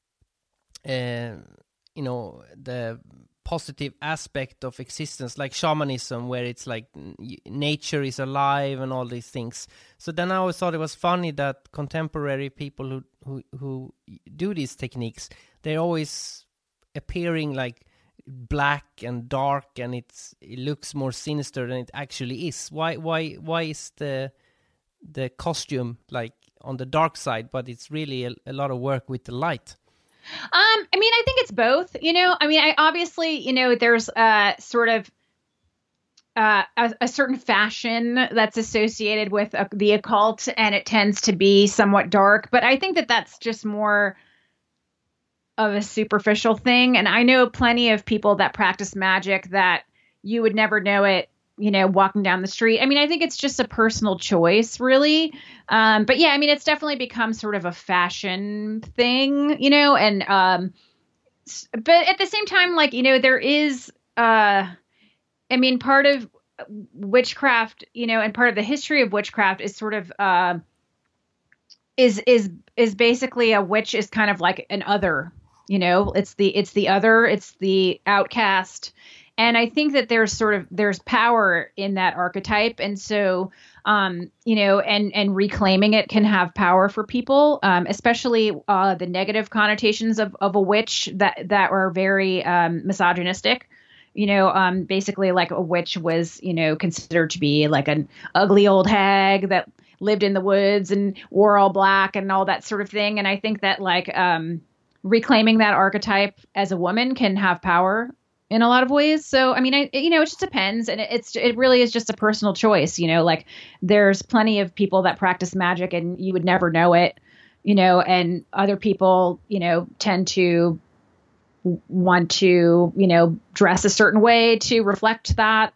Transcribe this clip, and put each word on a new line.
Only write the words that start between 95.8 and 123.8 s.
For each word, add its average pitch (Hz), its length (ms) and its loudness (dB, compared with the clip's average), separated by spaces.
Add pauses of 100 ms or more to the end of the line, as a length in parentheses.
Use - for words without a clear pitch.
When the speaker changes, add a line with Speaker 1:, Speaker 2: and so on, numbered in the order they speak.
Speaker 2:
was, 165 460 -4
you 180 100 -4
know, 160 220 0
considered 165 560 -2
to 180 80 -8
be, 147 300 2
like, 143 180 0
an 151 220 -2 (260)
ugly 202 320 4
old 196 200 4
hag 196 640 2
that 185 220 -2 (300)
lived 202 220 0
in 196 100 2
the 196 80 -2
woods 104 500 2
and 190 260 -2 (140)
wore 202 260 4
all 196 140 6
black 196 460 2
and 196 140 -4
all 190 140 0
that 190 200 -2
sort 208 160 -6
of 202 80 -10
thing. 208 280 -2
And 202 100 -2
I 196 100 0
think 214 240 -6
that, 196 200 -2
like, 180 340 -2
um, 170 460 -2 (400)
reclaiming 220 580 2
that 208 140 2
archetype 196 680 0 (140)
as 196 180 -2
a 190 60 -2
woman 220 380 -2
can 202 220 -2
have 185 240 0
power 190 500 0 (400)
in 220 100 2
a 233 60 4
lot 247 160 4
of 247 80 0
ways. 302 340 2
So, 262 280 2
I - 80 -2
mean, 262 120 0
I, 285 200 0
you 285 160 0
know, 320 120 4
it 320 40 2
just - 160 -8
depends. 226 480 -4
And 208 100 -4
it, 214 100 -6
it's, - 280 -6
it 240 180 0
really 254 260 4
is 233 80 2
just 226 200 -4
a 214 40 -4
personal 214 400 0
choice. 170 460 2
You 170 80 0
know, 165 160 4
like, 165 220 0 (360)
there's 196 400 4
plenty 220 380 0
of 185 160 -4
people 190 280 2
that 180 140 0
practice 180 380 -2
magic 180 380 -2
and 175 260 -6
you 190 140 -4
would 180 100 -2
never 180 260 2
know 170 240 4
it, 175 240 2 (460)
you 202 120 2
know, 185 260 6
and 180 500 0
other 202 240 0
people, 185 720 2
you 202 120 -4
know, 170 280 0 (120)
tend 185 280 0
to 170 500 2 (840)
w-, 180 240 -4
want 175 440 2
to, 175 640 4
you 190 140 2
know, 170 320 4 (140)
dress 185 320 2